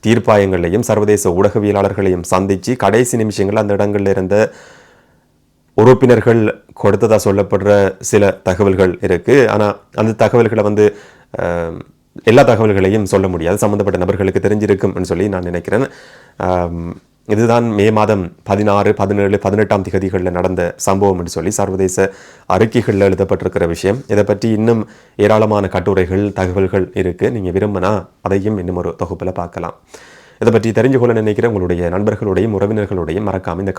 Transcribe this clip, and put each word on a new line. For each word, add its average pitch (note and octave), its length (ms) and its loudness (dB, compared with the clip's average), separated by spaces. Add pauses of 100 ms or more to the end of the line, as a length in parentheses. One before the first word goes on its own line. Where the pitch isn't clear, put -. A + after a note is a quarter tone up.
தீர்ப்பாயங்களையும் G2+ 840 2
சர்வதேச G#2 420 2
ஊடகவியலாளர்களையும் G2 1000 0
சந்திச்சு F#2+ 460 -2
கடைசி A2 420 0
நிமிஷங்கள்ல G#2+ 460 -2
அந்த G2+ 120 0
இடங்கள்ல G2+ 400 0
இருந்த F#2+ 220 0 (1400)
உறுப்பினர்கள் A#2 640 4 (340)
கொடுத்ததா G#2 480 2
சொல்லப்படுற G2+ 480 0 (280)
சில G2+ 300 2 (140)
தகவல்கள் F#2 580 0
இருக்கு. F2+ 340 0 (140)
ஆனா G#2 180 0 (260)
அந்த A2 200 0
தகவல்களை A#2 500 2
வந்து, G#2 220 2 (480)
ஆம், E2+ 460 -6 (440)
எல்லா B2 200 6
தகவல்களையும் G#2+ 680 2
சொல்ல F#2+ 160 2
முடியாது, F2+ 300 -2
சம்பந்தப்பட்ட G2+ 420 0
நபர்களுக்கு F#2 400 -2
தெரிஞ்சிருக்கும் G2+ 560 0
என்று F#2 160 -6
சொல்லி F2+ 160 -2
நான் F2+ 220 -6
நினைக்கிறேன். F#2 360 -2 (520)
ஆம், F2+ 420 -2 (480)
இதுதான் A#2 460 2
மே G2+ 180 2
மாதம் G#2+ 320 2 (200)
பதினாறு, G2+ 500 2
பதினேழு, G2+ 460 0
பதினெட்டாம் G2+ 460 0
திகதிகள்ல F#2 460 -2
நடந்த F2+ 300 -2 (160)
சம்பவம் G2 420 0
என்று E2+ 120 -8
சொல்லி E2+ 200 -4
சர்வதேச F#2+ 460 -2 (520)
அறிக்கைகள்ல G#2+ 580 2
எழுதப்பட்டிருக்கிற F#2 600 -2
விஷயம். F#2+ 400 -2
இதை G#2 160 0
பற்றி G#2 260 -2
இன்னும் A2 320 0 (360)
ஏராளமான G#2 500 2
கட்டுரைகள், F#2+ 680 0
தகவல்கள் F#2 600 -2
இருக்கு. F#2 380 -2
நீங்க F#2+ 200 -4
விரும்பினா G2 420 -2 (280)
அதையும் G2 380 -2
இன்னும் F2+ 220 -6
ஒரு F2 160 -6
தொகுப்புல F#2 360 -8
பார்க்கலாம். E2+ 440 -10 (640)
இதை A2+ 100 4
பற்றி A2+ 200 2
தெரிஞ்சு B2 280 2
கொள்ள A#2+ 140 2
நினைக்கிற A2 340 0
உங்களுடைய F2 420 -2
நண்பர்களுடையும் G#2 680 -2
உறவினர்களுடையும் G2+ 680 -4
மறக்காம F#2 320 -6
இந்த F#2+ 200 -4